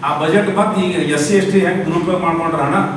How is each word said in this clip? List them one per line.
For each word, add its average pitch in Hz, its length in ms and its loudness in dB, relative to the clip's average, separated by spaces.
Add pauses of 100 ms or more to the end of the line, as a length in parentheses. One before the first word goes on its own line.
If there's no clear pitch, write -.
ಆ - 20 -2 (120)
ಬಜೆಟ್ 185 280 2 (100)
ಮತ್ತೆ 208 280 0
ಈಗ 180 100 -2 (200)
ಎಸ್ - 120 0
ಸಿ 202 120 2
ಎಸ್ 190 120 0
ಟಿ 196 140 4
ಹೆಂಗ್ 180 200 -2
ದುರುಪಯೋಗ 165 380 -2
ಮಾಡ್ಕೊಂಡ್ರ 165 400 -2
ಹಣ 143 120 0 (200)